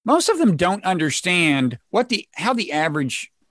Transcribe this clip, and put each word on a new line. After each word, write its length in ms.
most 240
of 100
them 180
don't 280
understand 960
what 180
the, 260
how 180
the 180
average 640